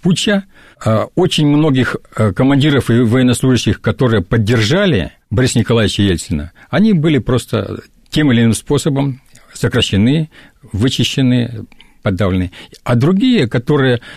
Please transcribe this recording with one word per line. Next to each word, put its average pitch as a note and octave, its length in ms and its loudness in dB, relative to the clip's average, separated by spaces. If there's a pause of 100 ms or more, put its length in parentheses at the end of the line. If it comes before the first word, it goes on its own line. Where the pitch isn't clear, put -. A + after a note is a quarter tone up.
путча, G3 420 0 (400)
э, A2 220 0 (100)
очень E3+ 320 0
многих, D3 480 0 (200)
э, A2 160 0
командиров C#3 580 0
и A#2+ 100 2
военнослужащих, B2 800 0
которые A2+ 420 0
поддержали A#2 920 0 (180)
Бориса B2+ 280 0
Николаевича A2 440 0
Ельцина, D#2+ 500 -2 (180)
они G#3 220 2
были D3+ 260 2
просто G#2 640 -4 (280)
тем D3+ 220 0
или A#2 120 4
иным A2+ 120 4
способом C#3 680 -2 (320)
сокращены, A#2+ 800 0 (420)
вычищены, A#2+ 960 -2 (360)
подавлены. F#2 500 -2 (300)
А B2 140 0
другие, F#3+ 520 2
которые, C3 540 0 (140)